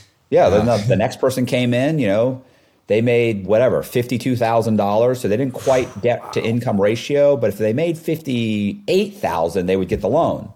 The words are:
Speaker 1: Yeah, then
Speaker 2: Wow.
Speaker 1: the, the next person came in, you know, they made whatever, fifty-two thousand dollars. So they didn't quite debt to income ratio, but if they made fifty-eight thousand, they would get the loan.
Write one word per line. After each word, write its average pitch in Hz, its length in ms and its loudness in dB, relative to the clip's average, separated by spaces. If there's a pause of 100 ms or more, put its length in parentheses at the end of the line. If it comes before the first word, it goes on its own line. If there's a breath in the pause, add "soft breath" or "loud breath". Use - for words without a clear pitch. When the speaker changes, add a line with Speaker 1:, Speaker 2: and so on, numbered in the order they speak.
(280 loud breath)
Speaker 1:
Yeah, 143 220 4
then 107 160 2
Speaker 2:
Wow. 117 100 2
Speaker 1:
the, 104 120 -2
the 95 80 2
next 113 220 -2
person 127 280 0
came 123 260 0
in, 143 260 0
you 117 100 0
know, 120 340 0 (460 soft breath)
they 104 120 2
made 117 460 0
whatever, 107 360 2
fifty-two 123 540 -2
thousand 113 400 0
dollars. 104 440 2
So - 80 -4
they 104 100 0
didn't 131 160 -4
quite 127 480 -2
debt 120 320 -2
to 151 100 -2
income 117 340 -2
ratio, 139 600 2
but 123 100 0
if 101 80 -4
they 107 160 0
made 160 240 -2
fifty-eight 127 1200 -2
thousand, 85 480 -2
they 95 140 0
would 92 100 -2
get - 140 -2
the 92 80 -2
loan. 127 460 -2